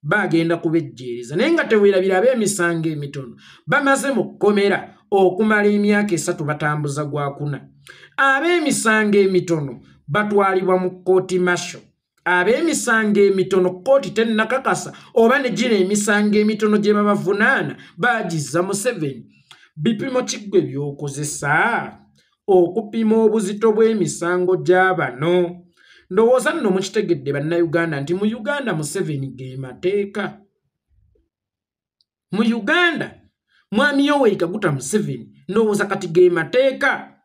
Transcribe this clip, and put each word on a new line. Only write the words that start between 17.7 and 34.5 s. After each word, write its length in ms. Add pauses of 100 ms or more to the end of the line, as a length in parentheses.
baagizza 680
Museveni. 640 (500)
Bipimo 460
ki 160
ggwe 220
by'okozesa 1400 (480)
okupima 680
obuzito 560
bw'emisango 840
gya 380
bano? 680 (460)
Ndowooza 420
nno 180
mukitegedde, 640
Bannayuganda, 680
nti 140
mu 100
Uganda 500
Museveni 540
ge 280
mateeka. 840 (1900)
Mu 100
Uganda, 800 (520)
Mwami 340
Yoweri 300
Kaguta 360